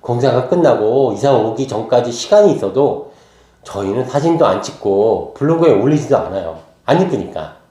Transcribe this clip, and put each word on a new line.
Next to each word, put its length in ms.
공사가 480
끝나고 640
이사 200
오기 340
전까지 460
시간이 400
있어도 600
저희는 420
사진도 400
안 160
찍고 720
블로그에 380
올리지도 440
않아요. 420
안 180
이쁘니까. 540